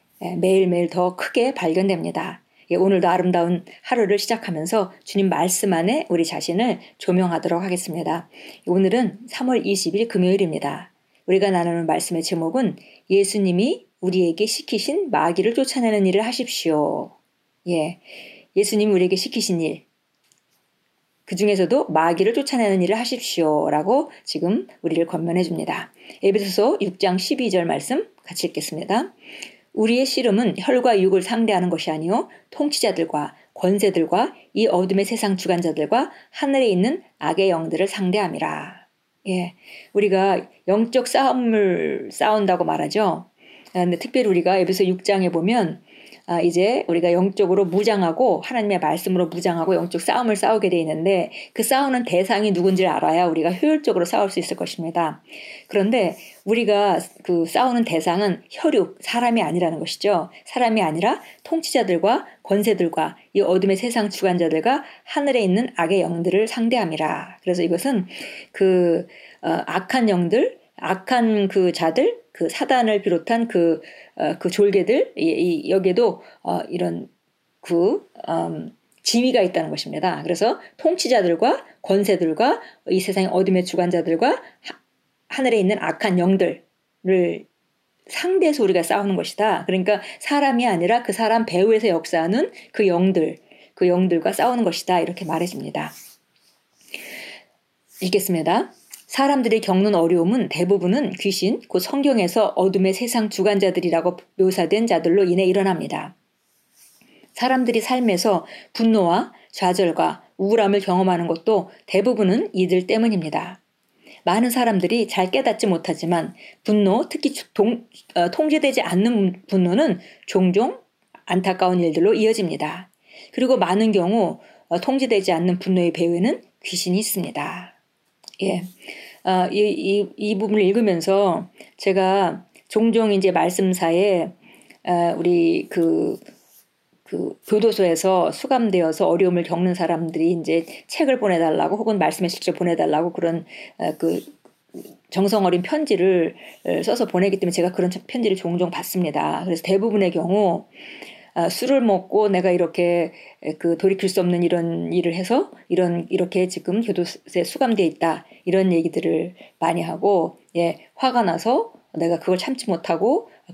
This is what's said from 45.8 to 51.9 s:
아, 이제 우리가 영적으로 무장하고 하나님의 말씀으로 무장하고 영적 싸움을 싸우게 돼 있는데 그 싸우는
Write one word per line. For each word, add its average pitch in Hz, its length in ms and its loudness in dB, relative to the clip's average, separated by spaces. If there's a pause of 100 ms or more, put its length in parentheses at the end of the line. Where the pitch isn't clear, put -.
아, 175 140 -2
이제 180 480 2
우리가 170 240 0
영적으로 190 540 2
무장하고 196 760 0
하나님의 208 380 -2
말씀으로 180 480 0
무장하고 170 480 -2
영적 170 240 -2
싸움을 226 380 0
싸우게 208 320 2
돼 175 100 0
있는데 165 520 0 (200)
그 226 120 -4
싸우는 262 420 0